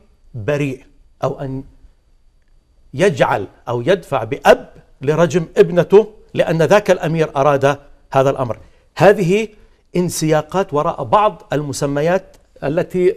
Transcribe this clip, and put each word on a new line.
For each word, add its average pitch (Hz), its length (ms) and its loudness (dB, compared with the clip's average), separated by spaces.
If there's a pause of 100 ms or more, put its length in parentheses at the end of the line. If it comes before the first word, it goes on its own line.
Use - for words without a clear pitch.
(340)
بريء، 135 500 -6 (400)
أو 135 160 -4
أن 135 240 -10 (1300)
يجعل 127 520 0 (220)
أو 120 120 -4
يدفع 139 440 -2
بأب - 480 2 (300)
لرجم 156 440 0 (100)
ابنته 185 560 4 (220)
لأن 160 280 0
ذاك 196 280 2
الأمير 165 460 -2
أراد 139 420 2 (340)
هذا 135 180 2
الأمر؟ 131 280 -4 (380)
هذه 202 520 2 (480)
انسياقات 160 800 -2
وراء 151 300 -2
بعض 202 380 0 (100)
المسميات 147 840 -4 (280)
التي 175 520 -2